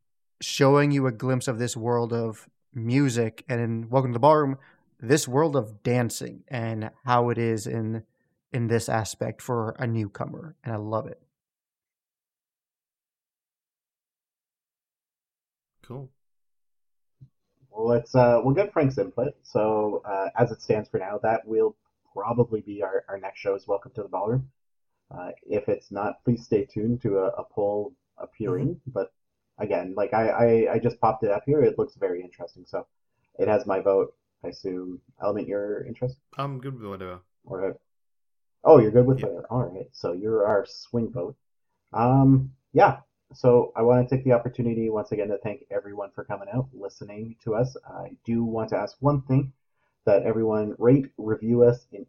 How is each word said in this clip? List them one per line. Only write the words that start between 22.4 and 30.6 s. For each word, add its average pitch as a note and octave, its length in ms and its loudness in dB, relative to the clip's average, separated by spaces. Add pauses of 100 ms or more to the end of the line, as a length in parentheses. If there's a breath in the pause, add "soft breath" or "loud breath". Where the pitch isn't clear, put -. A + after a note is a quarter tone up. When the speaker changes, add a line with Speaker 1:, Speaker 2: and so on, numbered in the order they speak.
Speaker 3:
be G2+ 200 -10
our, F#2+ 260 -4
our G2 120 -10
next F#2+ 200 -14
show G2 160 -4
is - 120 -12
Welcome G2+ 280 -4
to G#2+ 80 -8
the G2+ 60 -14
Ballroom. A2+ 400 -4 (600)
Uh, F2+ 180 -14 (140)
if - 260 -6
it's - 220 -4
not, G2 320 -6
please A#2 200 -2
stay G2+ 220 0
tuned A#2 360 -4
to G2 180 0
a, F#2+ 80 2
a - 160 -4
poll G#2 500 -4 (240)
appearing. G2+ 520 -4
Speaker 2:
Mm-hmm. - 240 -12
Speaker 3:
But G2 180 -4 (480)
again, F#2 360 -4
like, G2+ 180 -2
I, A2 160 2
I, A2+ 440 4